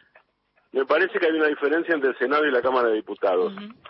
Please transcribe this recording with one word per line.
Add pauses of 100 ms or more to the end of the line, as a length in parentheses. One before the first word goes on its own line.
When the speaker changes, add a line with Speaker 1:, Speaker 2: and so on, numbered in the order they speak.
(720)
Speaker 1:
me
parece
que
hay
una
diferencia
entre
el
Senado
y
la
Cámara
de
Diputados.
Speaker 2:
Ujú. (160)